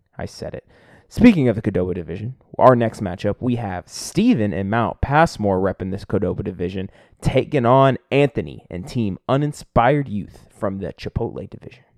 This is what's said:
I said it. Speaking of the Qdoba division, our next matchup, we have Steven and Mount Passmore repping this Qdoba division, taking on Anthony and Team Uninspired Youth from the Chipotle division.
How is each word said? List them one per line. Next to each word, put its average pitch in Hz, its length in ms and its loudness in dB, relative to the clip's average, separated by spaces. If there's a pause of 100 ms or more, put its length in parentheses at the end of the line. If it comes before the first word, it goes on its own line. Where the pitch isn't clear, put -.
(180)
I - 80 -10
said - 300 -14
it. - 120 -18 (420)
Speaking 190 380 4
of 107 80 2
the 110 60 -4
Qdoba 92 340 -2
division, 92 400 -10 (240)
our 123 160 8
next 117 240 0
matchup, 101 400 -4
we 120 160 -2
have 95 320 -8
Steven 156 640 0
and 98 160 -4
Mount 110 300 -2
Passmore 135 600 2
repping 95 280 -2
this 98 140 -8
Qdoba 98 400 -2
division, 95 460 -6 (320)
taking 131 440 0
on 135 320 6 (140)
Anthony 117 580 0
and 87 160 -10
Team 104 320 -4 (120)
Uninspired 139 800 0
Youth - 400 -10
from 98 300 -6
the 92 120 -8
Chipotle - 580 -8
division. - 340 -20 (140)